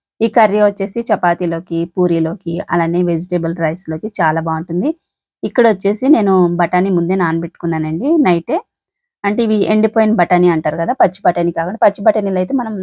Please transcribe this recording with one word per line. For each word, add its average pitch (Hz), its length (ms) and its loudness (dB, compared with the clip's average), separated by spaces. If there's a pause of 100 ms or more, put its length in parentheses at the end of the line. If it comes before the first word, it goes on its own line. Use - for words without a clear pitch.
(200)
ఈ - 80 0
కర్రీ 214 320 2
వచ్చేసి 202 420 -2
చపాతీలోకి, 175 760 -2 (120)
పూరీలోకి, 170 680 -2 (100)
అలానే 170 360 0
వెజిటేబుల్ 170 540 -2
రైస్‌లోకి 165 560 -6
చాలా 160 300 0
బాగుంటుంది. 170 480 -4 (520)
ఇక్కడ 226 260 2
వచ్చేసి 208 400 -2
నేను 208 260 4 (220)
బఠానీ 180 360 0
ముందే 175 300 0
నానబెట్టుకున్నానండి 165 880 -4 (100)
నైటే. 190 380 0 (680)
అంటే 208 180 -2
ఇవి 214 160 0 (120)
ఎండిపోయిన 214 440 2
బఠానీ 180 360 4
అంటారు 160 320 -2
కదా, 220 120 -2
పచ్చి 185 300 0
బఠానీ 175 280 0
కాకుండా, 175 300 -6
పచ్చి 202 220 2
బఠానీలు 202 380 0
అయితే 185 120 -4
మనం 233 180 -4 (100)